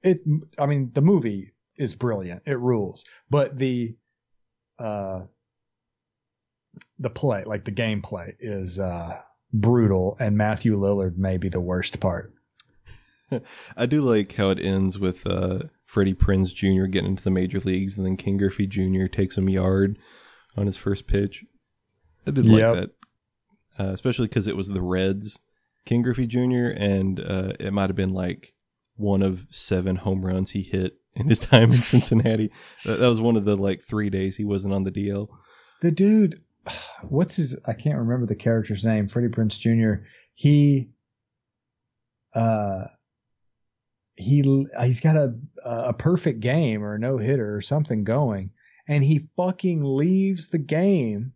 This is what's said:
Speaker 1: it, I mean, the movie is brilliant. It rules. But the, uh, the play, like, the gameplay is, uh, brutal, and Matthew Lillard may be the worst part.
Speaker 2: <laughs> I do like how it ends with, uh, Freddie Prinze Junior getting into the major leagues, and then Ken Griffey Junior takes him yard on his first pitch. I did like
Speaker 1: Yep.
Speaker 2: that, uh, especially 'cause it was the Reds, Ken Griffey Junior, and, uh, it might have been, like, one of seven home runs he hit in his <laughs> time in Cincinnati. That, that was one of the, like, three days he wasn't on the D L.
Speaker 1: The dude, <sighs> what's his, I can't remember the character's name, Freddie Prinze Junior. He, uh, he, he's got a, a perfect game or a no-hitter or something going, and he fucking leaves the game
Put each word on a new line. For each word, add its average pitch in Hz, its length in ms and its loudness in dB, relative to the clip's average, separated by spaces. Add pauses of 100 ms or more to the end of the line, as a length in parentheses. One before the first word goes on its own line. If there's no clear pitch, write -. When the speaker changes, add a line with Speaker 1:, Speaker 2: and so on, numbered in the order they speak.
Speaker 1:
it, 180 180 2 (380)
I 147 80 0
mean, 139 280 0
the 139 80 2
movie 117 500 2 (240)
is 131 180 -4
brilliant. 98 520 -6
It 139 120 -4
rules. 117 460 -2 (240)
But 143 300 0
the, 123 380 -2 (800)
uh, 101 440 -8 (1800)
the 110 120 -4
play, 110 340 -2
like, 107 200 -8
the 107 80 -6
gameplay 98 680 -6
is, 95 400 -8
uh, 87 420 -6 (320)
brutal, 104 680 4
and 104 160 0
Matthew 107 400 2
Lillard 98 420 0
may 95 200 0
be 95 100 -4
the 92 120 -4
worst 90 400 -4
part. 90 320 -4 (1000)
Speaker 2:
<laughs> - 460 -12
I 117 100 -2
do 147 140 2
like 113 360 2
how 98 140 2
it 92 100 0
ends 95 380 0
with, 95 280 -2
uh, 92 340 -2 (220)
Freddie 95 320 0
Prinze 95 400 2
Junior 95 320 2
getting 92 240 -2
into 95 140 -6
the 98 60 0
major 92 280 0
leagues, 95 400 -2
and 95 80 -2
then 92 100 0
Ken 98 200 -2
Griffey 98 300 0
Junior 95 420 0
takes - 280 -2
him 95 120 2
yard 95 500 2 (580)
on 101 100 0
his 98 100 -2
first - 320 -4
pitch. 101 360 0 (840)
I 160 40 -2
did 135 160 4
like 110 140 10
Speaker 1:
Yep. 113 140 4
Speaker 2:
that, 98 160 -4 (880)
uh, 95 140 -2
especially 113 360 -2
'cause 104 180 0
it 107 100 -4
was 98 120 -4
the 95 140 -2
Reds, 95 580 -2 (440)
Ken 120 180 0
Griffey 120 240 0
Junior, 123 440 0
and, 98 500 0
uh, 95 380 -4
it 98 140 -6
might 98 180 0
have 95 60 -4
been, 95 180 -2
like, 92 400 -8 (420)
one 101 260 0
of 95 280 -2
seven 92 460 -2
home 95 300 -4
runs 95 240 -2
he 101 120 -6
hit 95 360 -4 (160)
in 117 140 -4
his 113 120 4
<laughs> - 0 -
time 117 320 6
in 123 100 6
Cincinnati. 113 680 4 (340)
That, - 160 -2
that 123 80 6
was 113 120 2
one 117 160 2
of 104 100 0
the, 104 100 2
like, 98 240 -2
three 107 300 -4
days 95 260 -2
he 104 80 -4
wasn't 98 300 -2
on 98 100 0
the 95 60 -4
D 101 200 -4
L. 101 200 -6 (500)
Speaker 1:
The 170 100 2
dude, 196 500 4 (260)
<sighs> - 420 -14
what's 170 280 0
his, 139 300 -4
I 120 60 -4
can't 147 260 -2
remember 120 280 -2
the 104 100 -2
character's 110 480 -2
name, 110 240 2
Freddie 120 200 -2
Prinze 110 300 -2
Junior. 113 480 2 (280)
He, 143 560 4 (1400)
uh, 107 500 -2 (1300)
he, 135 500 2 (160)
he's 123 180 2
got 156 160 4
a, 139 180 0 (300)
a 120 300 -4
perfect 156 460 0
game 120 440 0
or 104 120 -6
a - 20 -6
no-hitter 123 580 -2
or 101 60 -6
something 135 420 -2
going, 110 460 -2 (360)
and 147 160 0
he 143 360 0
fucking 180 440 -2
leaves 175 680 0
the 170 80 -2
game 143 760 0